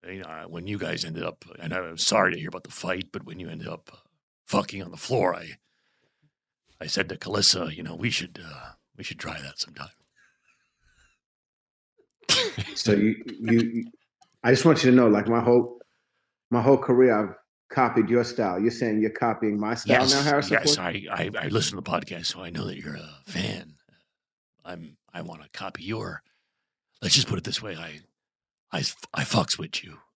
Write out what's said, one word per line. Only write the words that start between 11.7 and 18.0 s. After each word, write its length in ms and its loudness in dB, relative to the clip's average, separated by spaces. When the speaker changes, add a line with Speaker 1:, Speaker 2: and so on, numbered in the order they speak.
Speaker 1:
<laughs> 460 0
Speaker 2:
So 180 2
you, 300 2
you, 200 4
you, 240 -2
I 80 4
just 140 6
want 200 8
you 60 8
to 60 10
know, 120 8
like, 200 4
my 120 4
whole, 380 4
my 100 2
whole 160 6
career, 400 6
I've 180 -2
copied 360 4